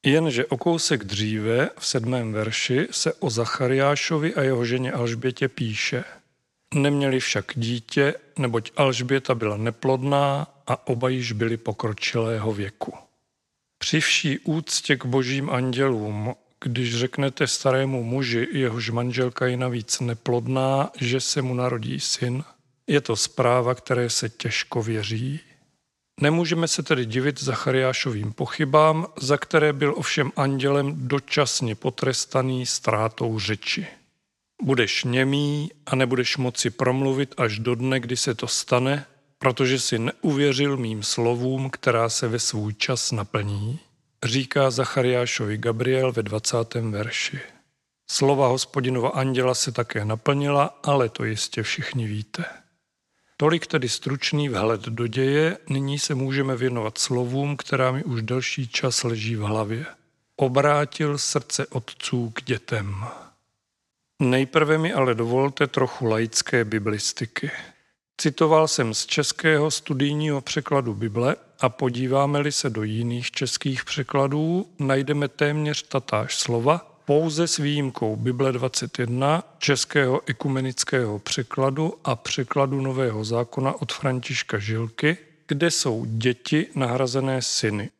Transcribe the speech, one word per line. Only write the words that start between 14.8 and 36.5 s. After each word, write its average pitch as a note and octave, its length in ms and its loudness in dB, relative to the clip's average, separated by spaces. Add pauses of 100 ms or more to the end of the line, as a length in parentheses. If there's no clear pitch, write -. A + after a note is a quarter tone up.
k B2+ 100 -8
božím C3+ 440 0
andělům, B2 880 0 (280)
když A#2+ 320 0
řeknete C3 520 0
starému C3 560 0
muži, A#2+ 480 0
jehož A#2+ 380 -2
manželka B2 580 -2
je B2 100 0
navíc B2 420 -4
neplodná, B2+ 1000 0
že B2+ 200 0
se - 220 -2
mu B2+ 120 -2
narodí B2 460 -2
syn, B2+ 440 -2 (440)
je D3 140 4
to A2+ 140 -2
zpráva, B2 600 2
které A#2+ 340 0
se A2+ 200 -2
těžko - 540 -4
věří. A2+ 560 -4 (840)
Nemůžeme E3 460 2
se - 160 -2
tedy C3 220 2
divit C3 380 -2
Zachariášovým C3 880 0
pochybám, D#3 760 4 (120)
za C#3 180 2
které D3+ 360 2
byl C#3+ 240 0
ovšem C#3+ 380 0
andělem C#3 720 0
dočasně C3+ 680 0
potrestaný C3 880 -2
ztrátou A2 760 -2
řeči. G#2 480 -4 (760)
„Budeš C3 420 2
němý C#3+ 680 0 (140)
a - 100 0
nebudeš B2 420 2
moci B2+ 320 0